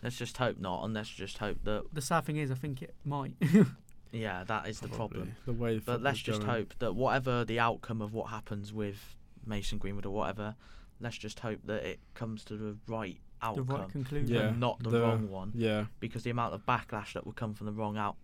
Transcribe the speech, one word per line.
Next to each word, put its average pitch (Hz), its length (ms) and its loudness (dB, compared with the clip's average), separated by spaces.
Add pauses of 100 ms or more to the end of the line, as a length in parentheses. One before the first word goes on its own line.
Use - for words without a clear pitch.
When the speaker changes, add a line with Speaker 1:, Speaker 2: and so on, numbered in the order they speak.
Speaker 1:
let's 123 140 -2
just - 200 -6
hope 120 220 2
not, 90 240 -2
and 110 100 -2
let's 107 160 -2
just - 300 -8
hope 101 240 0
that 107 300 2
Speaker 2:
The - 80 -4
sad 160 240 2
thing 151 120 0
is, 143 140 0
I 131 40 0
think 131 260 -4
it - 120 -12 (100)
might. 135 380 -2
<laughs> - 40 4 (680)
Speaker 1:
Yeah, 98 320 -2
that 107 240 0
is 110 100 -6
the - 80 -6
Speaker 3:
Probably. 113 320 -4
Speaker 1:
problem. 107 160 -6 (100)
Speaker 3:
The 123 80 0
way 117 220 4
the 107 60 0
Speaker 1:
But 120 200 0
let's 131 180 2
Speaker 3:
football's 110 200 0
Speaker 1:
just 107 80 0
Speaker 3:
going. 117 140 4
Speaker 1:
hope - 180 -6
that 104 160 2
whatever 123 480 4
the 113 160 0
outcome 117 420 2
of 104 120 -4
what 113 160 -2
happens 104 420 -6
with 104 460 -6 (280)
Mason 107 340 0
Greenwood 101 260 0
or 101 60 -2
whatever, 104 440 0 (440)
let's 117 180 -4
just - 220 -8
hope 113 260 -2
that 107 180 0
it 90 160 -4 (160)
comes 110 300 -4
to 107 120 -8
the 107 180 -4 (120)
right 110 320 -4 (220)
Speaker 2:
The 113 200 0
right 131 200 0
Speaker 1:
outcome 95 100 -6
Speaker 2:
conclusion. 127 440 2
Speaker 3:
Yeah, 110 120 4
Speaker 1:
and 113 120 2
not 120 220 2
the 117 80 0
Speaker 3:
the, 117 120 6
Speaker 1:
wrong 113 280 4
one. 95 260 -4
Speaker 3:
yeah. 107 300 4 (140)
Speaker 1:
Because 120 240 -4
the 120 80 -2
amount 117 240 0
of 107 100 -8
backlash 107 480 0
that - 120 -4
would 107 100 -8
come 110 180 -2
from 107 140 -6
the 107 60 -2
wrong 107 240 -2
out-, 104 260 -2